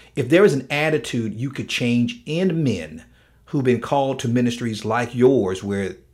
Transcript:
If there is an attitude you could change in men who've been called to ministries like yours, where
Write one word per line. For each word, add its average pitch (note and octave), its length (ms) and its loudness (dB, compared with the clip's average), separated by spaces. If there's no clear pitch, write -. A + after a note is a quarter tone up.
If B2 140 -4
there F3+ 160 6
is E3 80 4
an C3+ 160 -4
attitude D3 640 -2
you B2 160 -6
could A2+ 180 -8
change A#2+ 580 0
in E3 380 0
men E2 400 -4
who've C#3+ 180 -2
been A#2 180 2
called C3+ 380 -2
to B2 100 -4
ministries A#2 560 -2
like A#2 280 -2
yours, A#2+ 480 4
where G2 360 -4